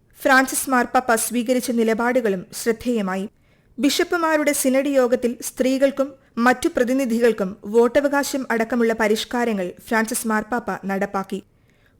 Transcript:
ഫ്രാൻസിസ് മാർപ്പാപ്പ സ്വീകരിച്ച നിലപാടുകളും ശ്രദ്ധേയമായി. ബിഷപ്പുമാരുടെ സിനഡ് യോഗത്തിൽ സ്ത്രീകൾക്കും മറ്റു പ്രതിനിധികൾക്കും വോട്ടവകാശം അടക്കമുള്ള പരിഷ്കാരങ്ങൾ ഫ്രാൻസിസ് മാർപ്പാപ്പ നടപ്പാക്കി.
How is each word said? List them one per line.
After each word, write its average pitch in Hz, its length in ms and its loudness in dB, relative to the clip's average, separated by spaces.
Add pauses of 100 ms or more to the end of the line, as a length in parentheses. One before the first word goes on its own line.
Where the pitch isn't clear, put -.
(220)
ഫ്രാൻസിസ് 269 480 2
മാർപ്പാപ്പ 247 440 2 (120)
സ്വീകരിച്ച 247 440 0
നിലപാടുകളും 226 720 0 (200)
ശ്രദ്ധേയമായി. 214 680 -2 (500)
ബിഷപ്പുമാരുടെ 311 760 2
സിനഡ് 277 460 0
യോഗത്തിൽ 247 340 2 (160)
സ്ത്രീകൾക്കും 269 600 0 (300)
മറ്റു 247 360 2
പ്രതിനിധികൾക്കും 233 920 0
വോട്ടവകാശം 269 880 2
അടക്കമുള്ള 226 500 0
പരിഷ്കാരങ്ങൾ 214 640 -2 (200)
ഫ്രാൻസിസ് 226 440 -2
മാർപ്പാപ്പ 214 400 -4 (200)
നടപ്പാക്കി. 196 500 -4 (600)